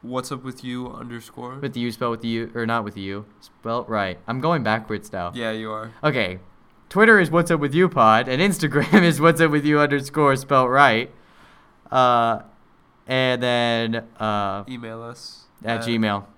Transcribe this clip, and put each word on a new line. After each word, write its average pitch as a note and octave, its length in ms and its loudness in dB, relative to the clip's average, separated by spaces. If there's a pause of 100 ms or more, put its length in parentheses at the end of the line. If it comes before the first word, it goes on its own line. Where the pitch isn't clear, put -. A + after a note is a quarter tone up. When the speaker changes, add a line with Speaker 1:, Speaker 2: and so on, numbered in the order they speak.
Speaker 1:
What's B2 320 -8
Up B2+ 120 -10
With B2+ 200 -12
You B2 280 -8
underscore. A#2+ 640 -14
Speaker 2:
With C#3 180 -8
the B2 60 -6
U A#2+ 120 -2
spelled A#2 200 -4
with A2+ 100 -8
the A#2 60 -6
U, A2+ 260 -4
or A#2 120 -4
not A#2 180 -2
with G2+ 100 -10
the G2 80 -12
U. G2+ 240 -10 (140)
Spelled - 480 -8
right. G2 300 -4 (100)
I'm B2+ 120 -6
going D#3 220 0
backwards A2 500 -4
now. F2 220 -8
Speaker 1:
Yeah, A#2 180 -6
you A2 200 -10
are. A2 180 -12 (140)
Speaker 2:
Okay. G#2+ 340 -2 (500)
Twitter G#3+ 320 6
is D#3 100 2
What's E3+ 200 2
Up E3 100 2
With C#3+ 140 -2
You F3+ 140 4
Pod, A#2 400 4
and C3 140 0
Instagram E3+ 600 2
<laughs> - 20 4
is D3+ 160 2
What's D#3 200 4
Up D#3+ 100 4
With D3 140 0
You D3+ 160 2
underscore C#3+ 560 2
spelled C3 340 2
right. B2+ 400 4 (800)
Uh, A#2+ 500 2 (680)
and B2+ 360 0
then, A#2 540 0 (220)
uh, G2+ 500 -4
Speaker 1:
Email A#2 340 -14
us - 420 -18 (200)
Speaker 2:
at A2+ 160 -4
Speaker 1:
at A#2 60 -8
Speaker 2:
Gmail G#2+ 380 0 (140)